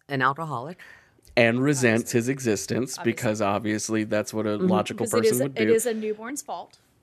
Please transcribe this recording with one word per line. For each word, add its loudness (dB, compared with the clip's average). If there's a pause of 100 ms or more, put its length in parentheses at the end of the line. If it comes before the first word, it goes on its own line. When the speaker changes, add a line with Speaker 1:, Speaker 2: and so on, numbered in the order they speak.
Speaker 1:
an 0
alcoholic. -2 (580)
Speaker 2:
And 4
resents 2
Speaker 3:
Obviously. 2
Speaker 2:
his 0
existence -2
Speaker 3:
Obviously. 0
Speaker 2:
because -2
obviously 0
that's -2
what -2
a 0
Speaker 1:
Mm-hmm. 0
Speaker 2:
logical 0
Speaker 3:
Because -2
it 2
Speaker 2:
person 4
Speaker 3:
is, 0
Speaker 2:
would -4
Speaker 3:
it 2
Speaker 2:
do. 6
Speaker 3:
is 2
a 0
newborn's -6
fault, -12 (240)